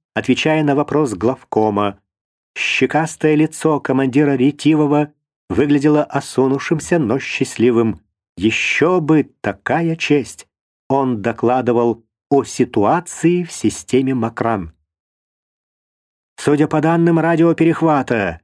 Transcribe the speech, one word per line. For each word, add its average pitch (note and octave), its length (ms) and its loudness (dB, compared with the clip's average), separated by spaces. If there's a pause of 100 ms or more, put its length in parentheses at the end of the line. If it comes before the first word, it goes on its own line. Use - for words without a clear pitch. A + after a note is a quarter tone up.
(140)
отвечая D3+ 500 0
на C#3+ 100 2
вопрос C#3+ 400 0
главкома. G#2 840 -2 (560)
Щекастое D#3 800 0
лицо D#3 420 0
командира C3+ 560 0
Ретивого D3 760 0 (360)
выглядело D3 540 2
осунувшимся, C#3 960 -2
но C3 220 0
счастливым. A2+ 800 0 (360)
Ещё E3 640 0
бы D3+ 300 2 (100)
такая D#3+ 540 -4
честь! - 540 -4 (400)
Он C3 340 -2
докладывал A#2 800 0 (260)
о C#3 140 2
ситуации E3 1000 0
в E3 100 -12
системе C3+ 640 -2
Макран. A2 580 -4 (1600)
Судя D3 320 2
по D#3 120 0
данным E3+ 380 2
радиоперехвата, D#3 1300 0